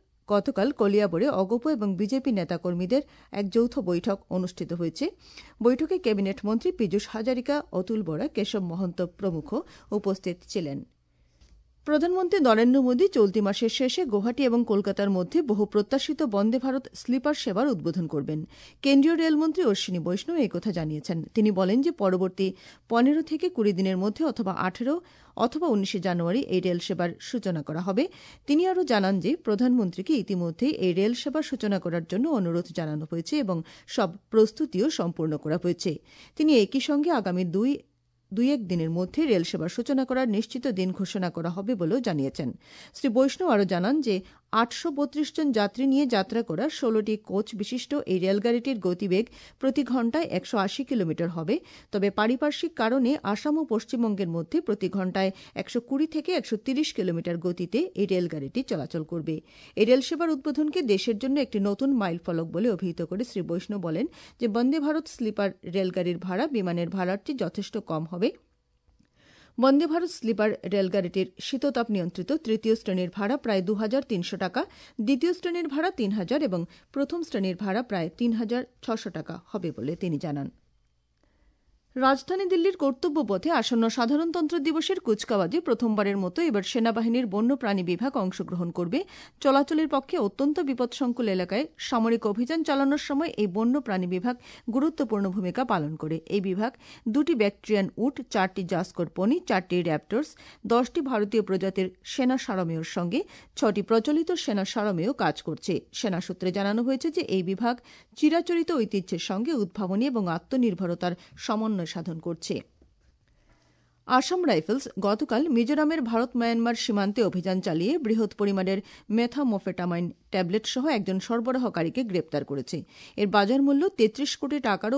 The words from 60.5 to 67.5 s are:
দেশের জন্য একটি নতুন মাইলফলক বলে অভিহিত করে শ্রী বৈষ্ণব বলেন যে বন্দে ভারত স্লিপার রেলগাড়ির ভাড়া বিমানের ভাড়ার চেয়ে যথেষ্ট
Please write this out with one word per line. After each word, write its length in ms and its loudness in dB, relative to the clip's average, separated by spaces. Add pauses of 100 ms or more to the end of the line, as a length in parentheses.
দেশের 360 0
জন্য 200 0
একটি 200 -2
নতুন 340 0
মাইলফলক 580 -2
বলে 200 0
অভিহিত 300 -4
করে 220 -4
শ্রী 180 -6
বৈষ্ণব 400 -4
বলেন 240 -2 (320)
যে 100 0
বন্দে 320 2
ভারত 280 0
স্লিপার 420 -2 (240)
রেলগাড়ির 440 0
ভাড়া 300 -2
বিমানের 420 -2
ভাড়ার 320 -2
চেয়ে 200 -6
যথেষ্ট 340 -4 (120)